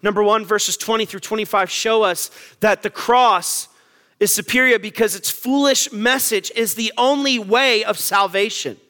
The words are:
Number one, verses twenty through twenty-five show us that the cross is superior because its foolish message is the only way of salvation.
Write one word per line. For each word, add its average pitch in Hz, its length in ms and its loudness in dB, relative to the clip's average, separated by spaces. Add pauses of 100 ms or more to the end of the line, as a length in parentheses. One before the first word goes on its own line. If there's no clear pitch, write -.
Number 208 200 0
one, 214 220 2
verses 196 320 -2
twenty 220 300 -2
through 196 140 -14
twenty-five 208 500 -2
show 220 320 0
us 180 280 -2 (300)
that 208 220 2
the - 80 -4
cross 233 800 2 (520)
is 202 120 2
superior 247 460 2
because 208 380 -2
its - 140 -6
foolish 277 640 0
message 233 640 -2
is 226 200 -2
the 220 240 -6
only 269 400 2
way 226 440 2
of 214 160 -4
salvation. 196 800 -2 (120)